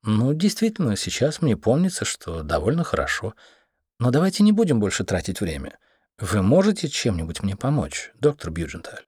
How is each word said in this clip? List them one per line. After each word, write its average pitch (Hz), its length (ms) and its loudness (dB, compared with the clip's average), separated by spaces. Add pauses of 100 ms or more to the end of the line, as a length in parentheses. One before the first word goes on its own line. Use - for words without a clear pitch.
"Ну, 113 320 2
действительно, 196 600 0
сейчас - 460 -2
мне 120 160 2
помнится, 156 480 0
что 82 380 -8
довольно 90 400 0
хорошо. - 520 -4 (640)
Но 123 120 2
давайте 185 320 2
не 214 80 8
будем 190 280 4
больше 101 240 0
тратить 92 380 -2
время. 76 360 -6 (400)
Вы 98 240 0
можете 170 480 4
чем-нибудь 82 540 -4
мне 98 120 -2
помочь, 123 600 -4
доктор 143 360 -2
Бьюдженталь?" - 560 -10